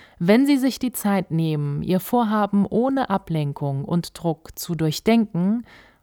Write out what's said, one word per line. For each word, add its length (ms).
Wenn 280
Sie 100
sich 220
die 140
Zeit 380
nehmen, 520
Ihr 180
Vorhaben 680
ohne 440
Ablenkung 760
und 360
Druck 380
zu 160
durchdenken, 920